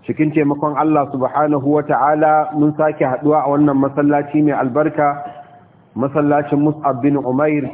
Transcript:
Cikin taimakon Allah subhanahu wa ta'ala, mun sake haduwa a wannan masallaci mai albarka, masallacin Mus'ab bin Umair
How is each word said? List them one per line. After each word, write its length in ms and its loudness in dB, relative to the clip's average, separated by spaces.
Cikin 260 -2
taimakon 460 0
Allah 340 0
subhanahu 540 0
wa 160 2
ta'ala, 720 2
mun 240 2
sake 280 0
haduwa 380 0
a 60 -2
wannan 300 2
masallaci 640 0
mai 80 2
albarka, 720 0
masallacin 640 0
Mus'ab 420 -2
bin 160 2
Umair 560 -2